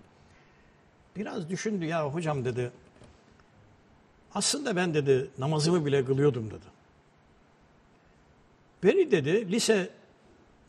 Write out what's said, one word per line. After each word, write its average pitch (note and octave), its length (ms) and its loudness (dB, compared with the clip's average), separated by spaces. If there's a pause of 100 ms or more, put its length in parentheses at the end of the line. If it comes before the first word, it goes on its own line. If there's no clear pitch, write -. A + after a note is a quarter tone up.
(1160)
Biraz G#3 340 -8
düşündü, F#3 340 -4
"Ya D#3 240 -2
hocam," D3+ 360 -4
dedi, B2 260 -2 (1600)
"aslında B3 420 -2
ben," F3+ 180 0
dedi, C#3 440 2
"namazımı D#3 480 0
bile C#3 180 2
kılıyordum," C3 460 2
dedi. - 140 -16 (2250)
"Beni," D#4+ 260 4
dedi, F3+ 420 0
"lise G#3+ 380 0 (800)